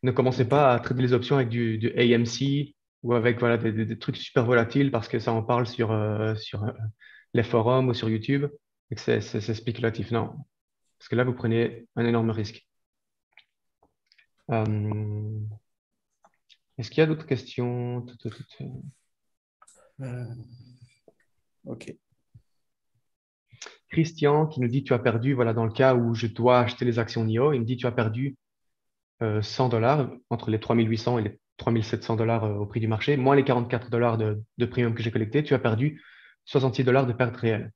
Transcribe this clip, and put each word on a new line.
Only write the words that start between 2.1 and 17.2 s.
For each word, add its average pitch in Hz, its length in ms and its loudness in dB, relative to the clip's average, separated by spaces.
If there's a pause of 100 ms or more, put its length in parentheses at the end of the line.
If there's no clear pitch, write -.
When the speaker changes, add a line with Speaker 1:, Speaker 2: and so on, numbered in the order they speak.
Speaker 1:
C 139 500 -2 (280)
ou 120 100 0
avec, 117 260 2
voilà, 117 180 2
des, 113 140 0
des, 110 140 -2
des 113 120 -6
trucs - 200 -6
super - 260 0
volatiles 123 480 2
parce 113 160 -4
que 120 120 -2
ça 117 120 -2
en 113 100 0
parle 120 260 0
sur, 110 260 -2
euh, 107 420 -2
sur, 107 300 -8
euh, 107 60 -4 (640)
les 117 100 2
forums 127 440 2
ou 120 60 0
sur 110 160 -2
YouTube 135 360 0 (460)
et 117 40 -6
que - 60 -14
c'est, 113 200 0
c'est, 110 180 -6
c'est 110 140 -4
spéculatif. 110 580 -4
Non. 110 220 -2 (640)
Parce - 80 -20
que - 80 -4
là, 123 80 4
vous 127 100 0
prenez 117 600 -2
un 117 100 0
énorme 113 260 2
risque. 107 360 -8 (1800)
Euh, 107 880 -2 (1400)
est-ce 110 140 -10
qu'il - 80 -2
y 156 40 8
a 160 40 4
d'autres 156 180 -4